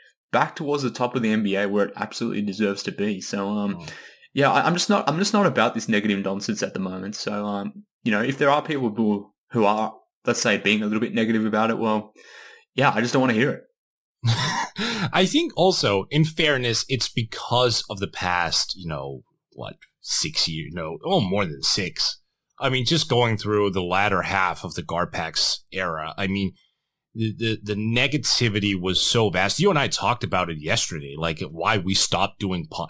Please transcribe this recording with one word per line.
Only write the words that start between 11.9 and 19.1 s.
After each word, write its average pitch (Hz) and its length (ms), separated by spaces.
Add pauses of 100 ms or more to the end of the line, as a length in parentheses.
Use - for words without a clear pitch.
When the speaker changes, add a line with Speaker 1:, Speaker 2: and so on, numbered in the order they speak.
Speaker 1:
yeah, 127 180
I 104 60
just 120 140
don't 135 80
wanna 127 100
hear 117 200
it. - 100 (640)
Speaker 2:
<laughs> 190 880
I 190 120
think 294 300
also, 135 540
in 151 160
fairness, 143 640
it's 127 180
because 120 840
of 104 100
the 98 100
past, 87 680
you 87 140
know, 69 320 (320)